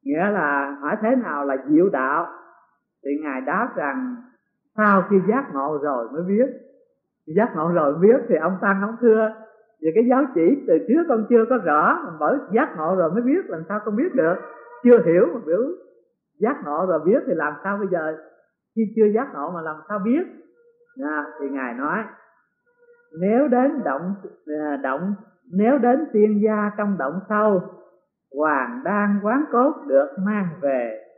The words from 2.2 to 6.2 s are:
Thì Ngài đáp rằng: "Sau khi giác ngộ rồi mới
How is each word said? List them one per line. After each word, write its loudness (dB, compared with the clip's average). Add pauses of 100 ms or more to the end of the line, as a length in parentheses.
Thì -4 (120)
Ngài -6
đáp -2
rằng: -4 (640)
"Sau 4
khi 4
giác -2
ngộ -4
rồi -2
mới -6